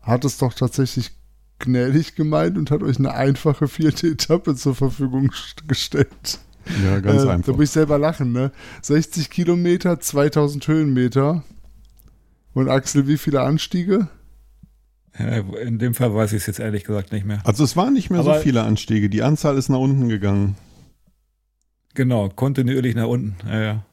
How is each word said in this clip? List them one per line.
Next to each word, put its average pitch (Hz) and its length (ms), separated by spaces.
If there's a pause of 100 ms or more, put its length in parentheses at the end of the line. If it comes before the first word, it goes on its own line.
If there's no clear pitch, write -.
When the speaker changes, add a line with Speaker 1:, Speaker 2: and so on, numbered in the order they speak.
Speaker 1:
hat 120 240
es 131 120
doch 127 160
tatsächlich 127 600 (480)
gnädig 131 560
gemeint 160 420
und 147 140
hat 151 100
euch 139 160
eine 135 160
einfache 139 540
vierte 156 400
Etappe 156 480
zur 131 180
Verfügung 135 560
st-, - 380
gestellt. - 720 (440)
Speaker 2:
Ja, 95 140
ganz 104 240
Speaker 1:
Äh, 135 60
Speaker 2:
einfach. 87 180
Speaker 1:
da 135 60
muss 135 140
ich 139 40
selber 151 280
lachen, 143 340
ne? 127 180 (320)
Sechzig 151 480
Kilometer, 175 680
zweitausend 147 680
Höhenmeter. 143 760 (1080)
Und 131 160
Axel, 135 380
wie 147 120
viele 139 240
Anstiege? 175 680 (1080)
Speaker 3:
Ja, 113 100 (340)
in 117 180
dem 120 160
Fall 120 180
weiß 107 200
ich's 107 160
jetzt 104 100
ehrlich 104 240
gesagt 104 300
nicht 104 120
mehr. 104 200
Speaker 2:
Also 110 180
es 139 140
waren 208 180
nicht 220 160
mehr 180 100
Speaker 3:
Aber 151 140
Speaker 2:
so 156 60
viele 127 240
Anstiege. 110 440
Die 104 140
Anzahl 147 340
ist 135 120
nach 135 100
unten 131 300
gegangen. 101 480 (1400)
Speaker 3:
Genau, 123 360
kontinuierlich 131 680
nach 117 100
unten. 113 300 (120)
Ja, 107 120
ja. 107 320